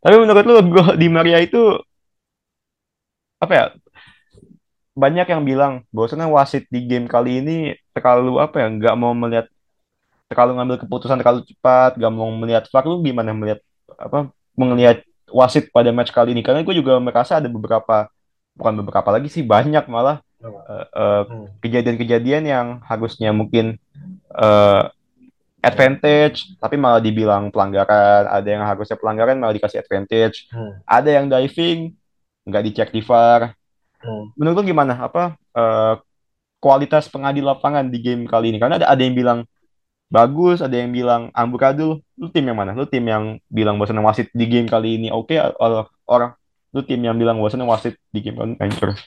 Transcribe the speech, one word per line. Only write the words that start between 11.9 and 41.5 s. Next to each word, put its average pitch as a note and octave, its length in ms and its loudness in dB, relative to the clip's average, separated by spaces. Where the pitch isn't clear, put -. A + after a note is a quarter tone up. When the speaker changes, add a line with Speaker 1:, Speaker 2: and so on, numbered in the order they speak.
Speaker 1:
nggak A2+ 180 -2
mau A2+ 220 -6
melihat A2+ 320 -2
var. C3 160 0
Lu E3+ 160 -4
gimana B2 320 -4
melihat, G#2+ 280 -6
apa, C#3+ 340 -6
melihat B2 480 4
wasit B2+ 400 2
pada A#2+ 240 4
match A#2+ 160 -2
kali A#2+ 240 0
ini? A#2 80 -2
Karena C#3+ 220 0
gue F#3+ 100 -4
juga C3 240 2
merasa B2 400 -2
ada D3 80 -6
beberapa, A2 640 -2
bukan A2 160 -2
beberapa G2+ 300 -2
lagi C#3 180 -2
sih, E3 140 -6
banyak C3+ 420 2
malah, B2+ 320 -2
Speaker 2:
Apa? G#2 240 -18
Speaker 1:
eh, G#2 180 -14
eh, G#2 360 0
Speaker 2:
Hmm. A2+ 140 -16
Speaker 1:
kejadian-kejadian A#2+ 800 -2
yang C3 240 -2
harusnya A2 480 -6
mungkin, A2 480 -2
eh, G#2 480 4
advantage, D3 960 2
tapi A2 200 -6
malah B2 240 4
dibilang G#2+ 480 0
pelanggaran. G2+ 800 2
Ada G2+ 160 -2
yang G#2 200 -4
harusnya G#2 320 -6
pelanggaran, A2 400 -2
malah A2+ 160 -2
dikasih G#2 280 -6
advantage. G#2+ 680 -2
Speaker 2:
Hmm. G#2+ 360 -14
Speaker 1:
Ada C3+ 220 2
yang C#3 120 -4
diving, E3 640 -4
nggak G2+ 200 -4
dicek G#2+ 280 -4
di A2 80 -6
var. A#2 480 4
Speaker 2:
Hmm. A2 400 -14
Speaker 1:
Menurut E3+ 240 0
lu F#3+ 80 -2
gimana? C#3+ 240 0
Apa, D#3+ 400 -6
eh, A2 600 0
kualitas C#3+ 480 2
pengadil C#3 320 -6
lapangan C#3 480 -2
di A#2+ 80 -8
game A#2+ 300 -4
kali A2+ 260 0
ini? - 80 -6
Karena D#3+ 160 0
ada, E3+ 160 0
ada C3 80 0
yang B2+ 160 -2
bilang A#2+ 200 0
bagus, D#3+ 560 2
ada C3 160 -4
yang A#2+ 160 -6
bilang A#2+ 400 -2
amburadul. C3+ 640 -2